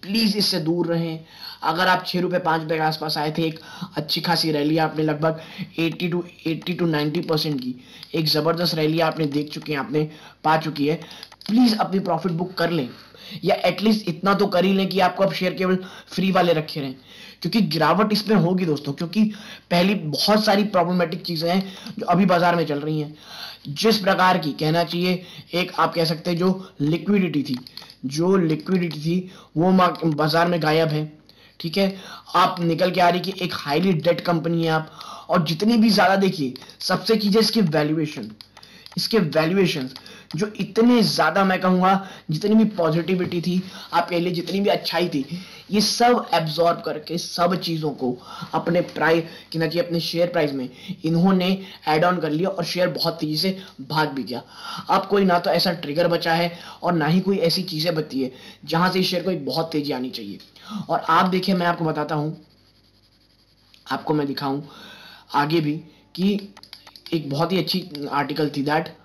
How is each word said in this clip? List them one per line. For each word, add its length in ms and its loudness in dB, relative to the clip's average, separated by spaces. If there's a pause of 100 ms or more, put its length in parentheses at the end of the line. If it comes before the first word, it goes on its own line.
please 360 0
इससे 220 0
दूर 280 0
रहें। 320 -2 (440)
अगर 240 0
आप 200 2
छह 120 -2
रुपये 200 0
पाँच 220 0
रुपये 160 -2
के 60 0
आसपास 340 -2
आए 200 -2
थे, 60 0
एक 160 -4 (360)
अच्छी 260 -4
खासी 300 0
रैली 260 0
आपने 260 0
लगभग 380 0 (380)
एटी 320 -2
to, 100 -2 (260)
एटी 280 -4
to 120 0
नाइंटी 340 0
परसेंट 400 -2
की, 140 -8 (400)
एक 120 0
ज़बरदस्त 480 0
रैली 240 0
आपने 280 0
देख 260 -4
चुके 200 -10
हैं, 60 -4
आपने 300 -2 (340)
पा 140 4
चुकी 300 -2
है, 80 2 (520)
Please 300 4
अपनी 220 0
profit 320 -2
book 220 -4
कर 160 0
लें, 200 -2 (540)
या 120 2 (100)
एटलीस्ट 440 2
इतना 240 0
तो 140 2
कर 180 2
ही 80 4
लें 160 2
कि 100 0
आपको 240 2
अब 100 2
share 200 -2
केवल 220 2 (320)
free 240 0
वाले 220 4
रखे 280 -2
रहें, 140 -8 (460)
क्योंकि 220 2
गिरावट 500 2
इसमें 220 0
होगी 300 4
दोस्तों। 280 -2
क्योंकि 300 0 (480)
पहली 240 4
बहुत 500 0
सारी 180 4
problematic 580 0
चीज़ें 300 -4
हैं 480 -4
जो 60 -8
अभी 200 4
बाजार 300 4
में 120 2
चल 120 -2
रही 200 -2
हैं, 140 -6 (540)
जिस 300 2
प्रकार 400 4
की, 160 -2
कहना 300 0
चाहिए, 380 -2 (320)
एक 260 -2
आप 140 2
कह 120 2
सकते 260 -4
हैं 60 0
जो 440 0
liquidity 600 0
थी, 140 -4 (480)
जो 320 2
liquidity 640 0
थी 320 -2 (260)
वो 140 4
मा-, 340 4
बाजार 420 2
में 160 0
गायब 260 2
है। 220 -2 (480)
ठीक 180 -4
है, 180 2 (400)
आप 240 4
निकल 320 2
के 100 0
आ 80 6
रही 120 2
कि 200 -6
एक 120 -4
हाईली 400 2
डेट 280 2
company 420 0
है 80 2
आप, 200 -2 (380)
और 160 2
जितनी 320 2
भी 120 6
ज़्यादा 260 6
देखिए, 380 0 (260)
सबसे 360 0
चीज़ें 260 4
इसकी 200 2
valuation, 680 0 (680)
इसके 220 0
valuations 760 0 (420)
जो 240 -2
इतने 440 4
ज़्यादा, 400 2
मैं 180 2
कहूँगा, 460 4 (240)
जितनी 240 2
भी 100 8 (100)
positivity 640 0
थी, 200 0 (320)
आप 160 0
कह 100 0
लीजिए 140 0
जितनी 260 -4
भी 100 2
अच्छाई 400 0
थी, 160 -2 (460)
ये 100 4
सब 520 4
absorb 480 2
करके 360 -6
सब 380 0
चीज़ों 360 -4
को 200 -4 (420)
अपने 280 0
प्राइ-, 400 2
कहना 460 -4
चाहिए 180 0
अपने 140 -2
share 280 0
price 260 0
में 160 -6 (360)
इन्होंने 420 4 (400)
ऐड 160 2
ऑन 160 2
कर 120 -2
लिया 180 0
और 140 -4
share 260 -2
बहुत 300 -2
तेज़ी 180 -2
से 200 -2 (240)
भाग 280 0
भी 140 -6
गया। 200 -8 (460)
अब 160 2
कोई 200 2
ना 140 4
तो 100 -2
ऐसा 240 2
trigger 340 -2
बचा 260 0
है 180 0 (320)
और 100 2
ना 140 2
ही 120 4
कोई 200 0
ऐसी 240 0
चीज़ें 320 -4
बची 280 -4
है 80 -4 (340)
जहाँ 260 0
से 80 0
इस 80 0
share 160 -2
को 80 -2
एक 140 -4
बहुत 260 -4
तेज़ी 200 -2
आनी 180 -6
चाहिए। 300 -12 (500)
और 100 0 (100)
आप 160 6
देखिए, 300 0
मैं 120 0
आपको 180 0
बताता 300 -2
हूँ, 220 -4 (1500)
आपको 220 -4
मैं 140 0
दिखाऊँ 360 -4 (720)
आगे 260 2
भी 140 -2 (400)
कि 380 -2 (600)
एक 160 -4
बहुत 220 -2
ही 60 0
अच्छी 320 -4 (220)
article 380 -2
थी 140 -4
that 260 0 (160)